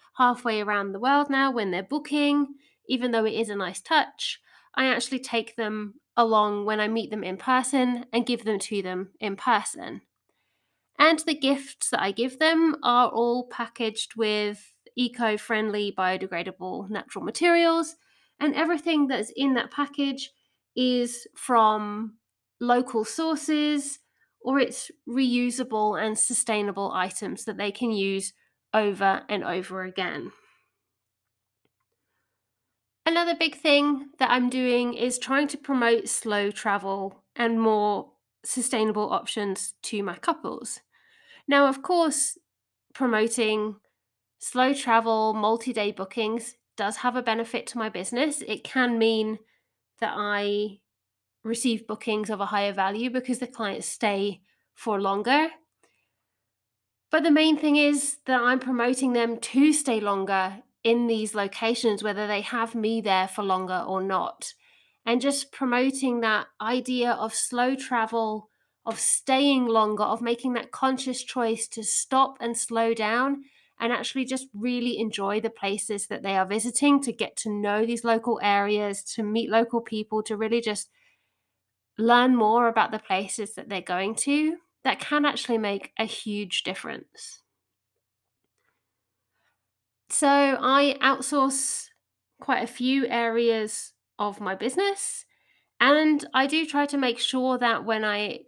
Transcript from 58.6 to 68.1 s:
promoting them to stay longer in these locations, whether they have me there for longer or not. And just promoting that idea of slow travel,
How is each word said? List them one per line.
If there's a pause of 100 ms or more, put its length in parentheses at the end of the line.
promoting
them
to
stay
longer (220)
in
these
locations,
whether
they
have
me
there
for
longer
or
not. (500)
And
just
promoting
that (160)
idea
of
slow
travel, (380)